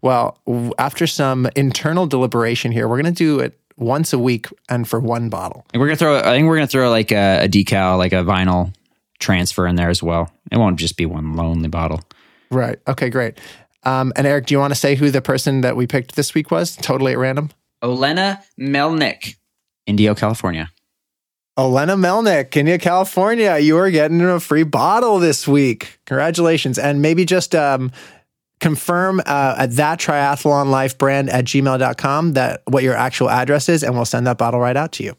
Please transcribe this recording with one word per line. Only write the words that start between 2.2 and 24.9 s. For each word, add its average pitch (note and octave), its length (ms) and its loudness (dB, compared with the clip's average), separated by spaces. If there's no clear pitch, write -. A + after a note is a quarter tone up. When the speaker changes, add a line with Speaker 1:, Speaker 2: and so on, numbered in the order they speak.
Speaker 1:
here, A#2 160 0
we're A#2+ 100 0
gonna D#3+ 140 0
do D#3 280 0
it B2 180 -4
once C3 340 -2
a C3 60 0
week A#2+ 300 -2
and A#2+ 180 -2
for A2+ 140 -2
one A#2 300 -2
bottle. F#2 420 -10
Speaker 2:
And A#2+ 80 -2
we're C#3 60 4
gonna D3+ 100 0
throw, D3+ 220 2
I - 40 0
think D3 120 4
we're D#3+ 100 4
gonna D3+ 100 0
throw, B2+ 240 2
like, A2 200 0
a, G2 340 2
a G2 40 0
decal, F#2+ 480 2
like, F2+ 160 0
a F#2 100 0
vinyl F#2 520 0
transfer F2+ 480 -2
in F2 100 0
there F2 120 0
as F2 140 -2
well. E2+ 280 -2
It G#2+ 60 0
won't F#2+ 200 2
just E2 200 -6
be E2 80 -2
one D#2 300 -6
lonely E2 320 -2
bottle. D#2+ 340 -4
Speaker 1:
Right. B2 360 -2
Okay, B2+ 220 -2
great. A#2+ 300 -4
Um, C3 300 0
and C#3 120 0
Eric, C#3 180 0
do C#3+ 100 0
you C#3 40 4
wanna C#3 160 2
say C#3 200 2
who C#3+ 160 2
the C3 120 0
person C3+ 400 0
that B2 120 0
we B2 120 -2
picked B2 300 -4
this - 180 -4
week D#3 160 -2
was? E3+ 260 -2
Totally C3 360 -2
at B2 60 -2
random. C3 300 -2
Speaker 2:
Olena D#3 600 -2
Melnick, C#3+ 760 -2
Indio, G#2 280 2
California. F2+ 560 -4
Speaker 1:
Olena C3+ 400 2
Melnick, F#3 580 2
India, D#3 220 2
California. F#3+ 800 2
You D3+ 200 4
are F#3+ 120 2
getting D#3 320 2
a F3+ 180 2
free D#3 220 0
bottle F3+ 560 2